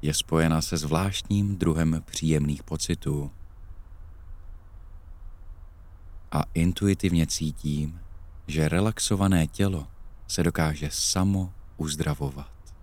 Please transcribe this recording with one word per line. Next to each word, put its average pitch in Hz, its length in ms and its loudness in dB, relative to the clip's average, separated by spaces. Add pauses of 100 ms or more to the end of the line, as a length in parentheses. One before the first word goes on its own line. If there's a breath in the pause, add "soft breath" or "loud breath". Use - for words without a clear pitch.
je 73 120 2
spojena 80 480 4
se 85 160 -2
zvláštním 98 800 0
druhem 80 480 2
příjemných 73 580 2
pocitů. 73 680 -2 (3000)
A 76 120 2 (100)
intuitivně 87 760 4
cítím, 76 720 -2 (460)
že 156 220 2
relaxované 95 760 4
tělo 98 400 0 (400)
se - 160 0
dokáže 78 480 2
samo 95 640 2 (240)
uzdravovat. 73 1040 -4